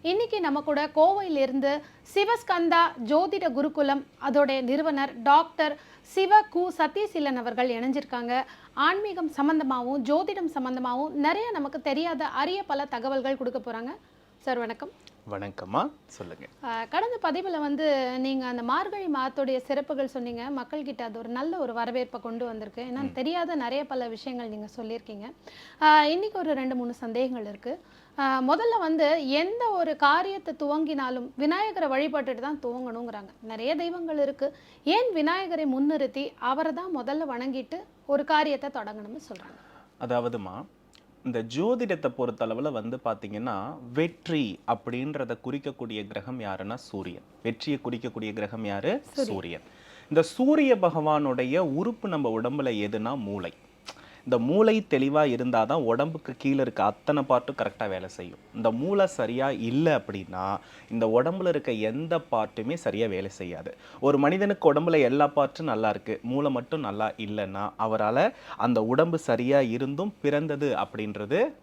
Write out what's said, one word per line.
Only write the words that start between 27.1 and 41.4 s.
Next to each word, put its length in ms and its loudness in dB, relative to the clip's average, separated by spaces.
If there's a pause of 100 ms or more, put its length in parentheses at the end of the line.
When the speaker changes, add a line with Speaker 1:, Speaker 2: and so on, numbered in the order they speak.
Speaker 1:
இருக்கு. 280 -10 (440)
ஆ, 60 0 (180)
முதல்ல 380 4
வந்து 480 4
எந்த 420 0
ஒரு 260 0
காரியத்தை 580 2 (100)
துவங்கினாலும் 720 -2
விநாயகரை 580 2
வழிபட்டுட்டு 540 0
தான் 180 -4
துவங்கணுங்கிறாங்க. 760 -8
நிறைய 340 -4
தெய்வங்கள் 520 -2
இருக்கு. 220 -4 (360)
ஏன் 280 2
விநாயகரை 540 0 (100)
முன்னிறுத்தி 500 0 (120)
அவரை 340 0
தான் 260 -6
முதல்ல 360 -4
வணங்கிட்டு 460 -6 (260)
ஒரு 180 2
காரியத்தை 500 2
தொடங்கணும்னு 560 -10
சொல்றாங்க? 280 -16 (420)
Speaker 2:
அதாவதுமா, 560 -2 (680)
இந்த 160 -2 (140)